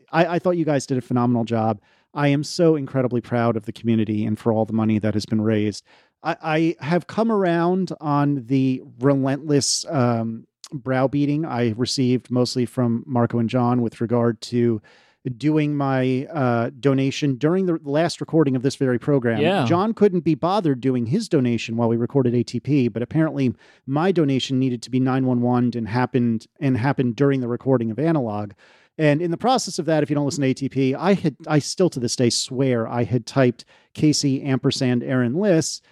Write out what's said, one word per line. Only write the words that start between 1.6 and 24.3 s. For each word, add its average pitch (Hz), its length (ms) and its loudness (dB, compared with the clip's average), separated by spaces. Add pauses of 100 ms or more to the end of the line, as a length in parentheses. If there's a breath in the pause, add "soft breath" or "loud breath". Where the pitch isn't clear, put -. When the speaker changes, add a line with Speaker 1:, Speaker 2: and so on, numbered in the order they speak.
Speaker 1:
I 143 160 0
am 143 160 0
so 160 320 2
incredibly 127 420 -2
proud 117 380 0
of 107 80 -8
the 113 80 -10
community 110 520 0
and 107 140 -4
for 117 140 0
all 110 100 2
the 107 80 -4
money 110 280 2
that 104 160 0
has 107 100 -2
been 110 160 -2
raised. 107 420 -2 (400 soft breath)
I, 165 140 -4 (420)
I 139 60 -10
have 165 220 -2
come 226 220 -2
around 180 720 0
on 143 460 0
the 131 360 0 (200)
relentless, 139 880 0
um, 117 580 0 (240)
browbeating 139 720 -2
I 123 320 0
received 127 540 -2
mostly 123 340 0
from 117 400 -2
Marco 120 340 0
and 117 100 0
John 123 320 0
with 113 200 -4
regard 117 400 0
to 120 400 0 (560 soft breath)
doing 147 400 0
my, 131 480 0
uh, 123 440 0 (120)
donation 135 560 0
during 170 280 0
the 165 180 -2
last 156 360 -2
recording 147 380 2
of 123 40 -2
this 127 140 0
very 127 240 0
program. 123 400 0
Speaker 2:
Yeah. 170 260 2
Speaker 1:
John 180 280 0
couldn't 190 280 2
be 160 140 0
bothered 160 460 0
doing 127 240 0
his 185 240 -2
donation 120 480 0
while 117 100 2
we 117 80 2
recorded 120 400 2
A 120 80 2
T - 160 -6
P, 131 300 2
but 110 120 -4
apparently 139 520 0 (340 soft breath)
my 151 240 0
donation 139 480 0